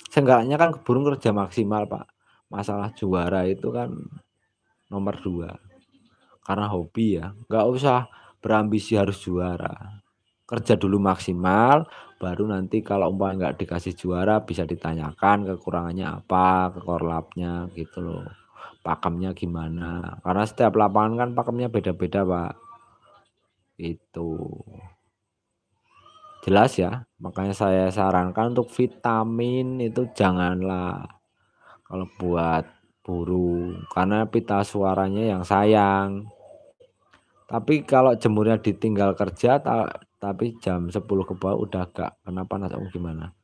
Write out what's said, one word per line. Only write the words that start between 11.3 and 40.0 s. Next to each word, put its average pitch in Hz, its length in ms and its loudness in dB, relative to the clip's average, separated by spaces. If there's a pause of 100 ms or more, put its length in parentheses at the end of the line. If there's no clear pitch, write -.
baru 92 320 -2
nanti 95 320 -2
kalau 95 320 0
umpamanya 95 400 -2
nggak - 80 -8
dikasih 87 320 -6
juara 95 480 0
bisa 87 240 -4
ditanyakan 82 800 0
kekurangannya 87 640 -4
apa, 92 640 2
ke 90 80 -14
korlapnya 87 960 -4
gitu 85 240 -10
loh. 87 240 -8 (560)
Pakemnya 90 480 -4
gimana? 85 960 -6
Karena 92 160 2
setiap 107 320 4
lapangan 107 480 4
kan 123 160 0
pakemnya 120 320 -2
beda-beda, 95 560 0
Pak. 87 280 -2 (1200)
Itu. 85 800 -8 (1800)
Jelas 104 400 4
ya, 110 240 -4 (160)
makanya 95 320 -6
saya 95 400 2
sarankan 95 640 0
untuk 120 160 0
vitamin 120 1120 -2
itu 117 320 -2
janganlah 90 880 0 (800)
kalau 92 320 -8
buat 85 480 0 (400)
burung, 87 880 -2
karena 101 320 2
pita 104 400 0
suaranya 98 720 0
yang 90 80 -4
sayang. 101 840 4 (1160)
Tapi 143 400 0
kalau 131 300 6
jemurnya 110 420 4
ditinggal 101 600 0
kerja, 120 420 2
ta-, 113 400 -2 (160)